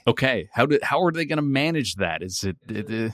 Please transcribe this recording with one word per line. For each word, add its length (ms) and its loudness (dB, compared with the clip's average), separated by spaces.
Okay. 460 2
How 140 4
did, 180 2
how 180 0
are 80 4
they 160 -2
gonna 160 0
manage 540 0
that? 260 -2
Is 220 -6
it, 120 -2
it, 200 -6
uh 260 -2